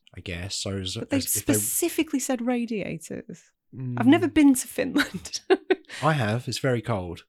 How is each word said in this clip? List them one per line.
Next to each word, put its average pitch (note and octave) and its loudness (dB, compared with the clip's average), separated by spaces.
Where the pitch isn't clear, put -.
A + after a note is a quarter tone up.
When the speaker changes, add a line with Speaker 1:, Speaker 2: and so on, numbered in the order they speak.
Speaker 1:
I F2+ -16
guess. F2+ -8
So G2 -6
as, F#2 -6
Speaker 2:
But - -8
they C#4 0
Speaker 1:
as B3+ -2
if - -8
they D4 2
Speaker 2:
specifically C#4+ -2
said B3+ -4
radiators. A3+ -6
I've - 2
Speaker 1:
Mm. C4 10
Speaker 2:
never F4 2
been C#4 8
to - -2
Finland. - -4
<laughs> - -4
Speaker 1:
I D#3 4
have. B2 0
It's A2+ -4
very B2 0
cold, F#2 -4